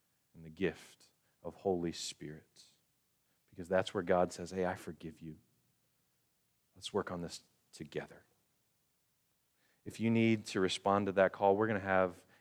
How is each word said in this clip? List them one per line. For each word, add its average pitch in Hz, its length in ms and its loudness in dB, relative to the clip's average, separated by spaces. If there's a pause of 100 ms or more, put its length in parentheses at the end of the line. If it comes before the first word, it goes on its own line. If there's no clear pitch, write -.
(340)
and 82 100 -20
the 80 60 -16
gift - 600 -6 (340)
of 82 120 -12
Holy 87 360 0
Spirit. - 720 -14 (880)
Because 90 160 -14
that's 92 260 2
where 101 80 -2
God 90 300 2
says, 87 200 -12
"Hey, 92 140 -2
I 92 100 -2
forgive - 460 -14
you. 80 140 -14 (1400)
Let's - 180 -14
work 95 180 -2
on 87 100 -8
this 82 200 -10 (320)
together." - 500 -12 (1600)
If 104 140 -12
you 113 100 2
need 113 380 4
to 101 140 -2
respond 98 460 2
to 98 40 -2
that 92 220 4
call, 98 240 4
we're 110 100 2
gonna 107 120 0
have 92 400 2 (220)